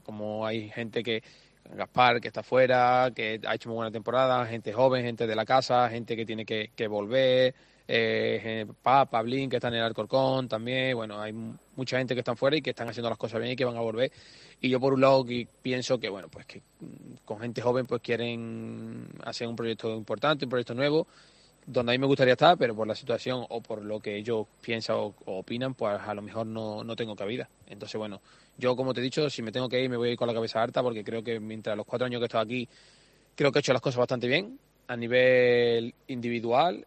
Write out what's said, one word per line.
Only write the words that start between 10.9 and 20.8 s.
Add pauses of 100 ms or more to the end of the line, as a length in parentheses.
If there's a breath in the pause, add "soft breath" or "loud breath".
bueno,
hay
mu-, (200)
mucha
gente
que
están
fuera
y
que
están
haciendo
las
cosas
bien
y
que
van
a
volver. (520 loud breath)
Y
yo,
por
un
lado,
que (160)
pienso
que,
bueno,
pues
que, (200)
mm,
con
gente
joven,
pues
quieren (160)
hacer
un
proyecto
importante,
un
proyecto
nuevo, (600 soft breath)